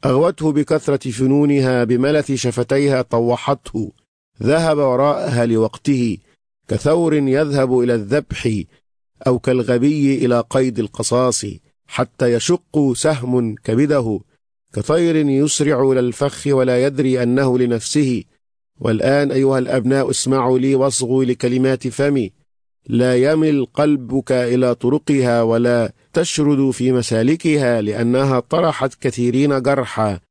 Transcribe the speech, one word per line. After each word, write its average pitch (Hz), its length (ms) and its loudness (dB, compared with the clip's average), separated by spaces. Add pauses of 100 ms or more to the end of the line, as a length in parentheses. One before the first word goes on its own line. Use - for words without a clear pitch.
أغوته 151 460 0
بكثرة 139 600 -2
فنونها، 131 720 2
بملث 135 480 0
شفتيها 131 720 -2
طوحته، 120 880 -4 (520)
ذهب 156 340 2
وراءها 135 680 0
لوقته، 113 720 -2 (500)
كثور 156 460 0
يذهب 139 680 0
إلى 120 160 0
الذبح، 107 680 -4 (640)
أو 127 120 0
كالغبي 131 840 0
إلى 120 240 0
قيد 127 300 -2
القصاص، 120 680 -2 (420)
حتى 123 460 -2
يشق 143 600 0
سهم 123 600 -2
كبده، 117 640 0 (540)
كطير 160 420 0
يسرع 143 760 2
إلى 131 80 2
الفخ 123 480 -2
ولا 127 380 2
يدري 131 380 0
أنه 127 360 2
لنفسه. 120 640 0 (560)
والآن 135 520 0
أيها 135 280 2
الأبناء 127 500 0
اسمعوا 127 500 0
لي 135 160 0
واصغوا 131 480 0
لكلمات 127 640 0
فمي، 135 440 -2 (560)
لا 127 440 2
يمل 156 420 2
قلبك 135 580 0
إلى 123 440 2
طرقها 123 680 0
ولا 117 520 2 (200)
تشرد 147 580 0
في 123 200 0
مسالكها، 127 880 0
لأنها 120 580 0
طرحت 156 600 -2
كثيرين 131 600 0
جرحى 110 580 -2 (120)